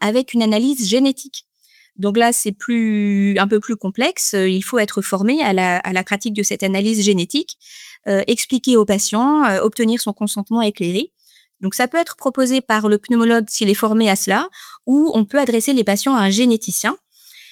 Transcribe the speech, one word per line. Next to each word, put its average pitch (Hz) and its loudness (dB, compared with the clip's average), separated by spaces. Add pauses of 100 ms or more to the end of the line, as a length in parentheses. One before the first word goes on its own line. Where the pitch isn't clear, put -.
avec 240 -2
une 233 2
analyse 226 0
génétique. 262 -2 (500)
Donc 202 -2
là, 233 4
c'est 214 -2
plus, 208 0
un 196 2
peu 208 2
plus 220 -6
complexe. 233 -4
Il 190 0
faut 247 -2
être 208 -2
formé 214 0
à 214 0
la, 180 0
à - -6
la 185 -2
pratique 208 -6
de 202 -4
cette 196 -4
analyse 202 0
génétique, 202 0 (500)
euh, 196 0
expliquer 247 0
au 214 4
patient, 247 0
euh, 196 0
obtenir 226 0
son 208 -6
consentement 208 -4
éclairé. 208 -4 (480)
Donc 190 -4
ça 247 -2
peut 320 -2
être 339 -4
proposé 262 -2
par 214 0
le 208 4
pneumologue 233 2
s'il 214 -2
est 202 4
formé 220 2
à 196 2
cela, 214 -2 (380)
ou 294 4
on 220 2
peut 269 0
adresser 240 0
les 233 2
patients 202 0
à 233 2
un 196 4
généticien. 226 0 (560)